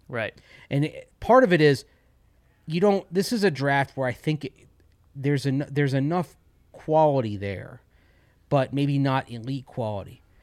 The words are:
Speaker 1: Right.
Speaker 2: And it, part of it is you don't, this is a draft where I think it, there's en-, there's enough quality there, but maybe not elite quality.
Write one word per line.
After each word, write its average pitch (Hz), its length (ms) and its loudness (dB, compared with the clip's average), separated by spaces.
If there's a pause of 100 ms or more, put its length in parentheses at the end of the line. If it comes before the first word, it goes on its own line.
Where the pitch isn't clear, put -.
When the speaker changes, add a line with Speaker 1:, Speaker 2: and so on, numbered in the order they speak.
Speaker 1:
Right. 117 260 -6 (360)
Speaker 2:
And 143 140 0
it, - 260 -10 (100)
part 254 220 6
of 202 100 4
it 170 80 6
is 147 240 4 (840)
you 160 140 -4
don't, 196 320 2
this 190 200 -2
is 226 120 -4
a 196 60 2
draft 139 460 0
where 131 120 -4
I 123 40 -4
think 151 320 -4
it, - 80 -12 (640)
there's 139 300 -2
en-, 139 240 -2
there's 143 240 0
enough 147 420 -2 (360)
quality 139 640 0
there, 98 460 -10 (640)
but 139 240 0
maybe 143 260 0
not 135 320 0
elite 123 360 -10
quality. 107 560 -8 (200)